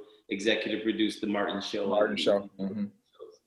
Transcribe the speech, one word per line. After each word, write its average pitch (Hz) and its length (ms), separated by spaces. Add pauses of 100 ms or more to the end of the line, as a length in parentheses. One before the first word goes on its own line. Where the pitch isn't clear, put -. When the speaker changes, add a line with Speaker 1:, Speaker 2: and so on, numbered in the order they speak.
(280)
Speaker 1:
executive 107 540
produced 107 380
The 107 60
Martin 101 340
Show. 101 280
Speaker 2:
Martin 104 280
Show. 101 320 (120)
Mm-hmm. 101 240 (640)